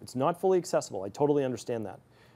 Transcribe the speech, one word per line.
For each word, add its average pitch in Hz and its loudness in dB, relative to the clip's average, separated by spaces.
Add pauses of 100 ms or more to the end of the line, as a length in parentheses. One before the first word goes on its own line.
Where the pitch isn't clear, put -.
It's - -16
not 156 0
fully 190 4
accessible, 143 -2
I 101 -6
totally 143 2
understand 117 -4
that. 92 -12 (360)